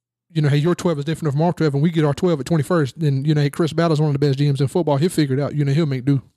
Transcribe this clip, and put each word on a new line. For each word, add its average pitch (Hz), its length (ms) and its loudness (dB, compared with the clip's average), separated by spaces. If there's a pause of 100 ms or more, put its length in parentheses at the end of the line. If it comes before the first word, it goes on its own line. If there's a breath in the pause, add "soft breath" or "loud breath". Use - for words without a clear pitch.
(300)
you 160 120 -2
know, 147 80 2
hey, 147 80 2
your 170 160 2
twelve 165 240 -2
is 143 80 -8
different 156 260 -2
from 143 80 0
our 170 140 2
twelve, 156 180 0
and 139 100 0
we 170 80 4
get 160 140 2
our 147 80 2
twelve 170 260 0
at 160 60 -8
twenty-first, 160 560 0
then, 139 240 0
you 156 100 2
know, 147 60 2
hey, 143 80 2
Chris 151 240 -2
Battle's 160 260 0
one 151 120 2
of - 20 0
the 139 60 -2
best 139 200 0
G 147 120 2
Ms 135 100 -2
in 139 80 2
football. 151 300 0
He'll 165 100 0
figure 147 260 0
it 135 60 -2
out. 139 140 -4
You 147 100 -2
know, 139 80 0
he'll 160 140 2
make 131 180 -6
do. 139 160 2 (160)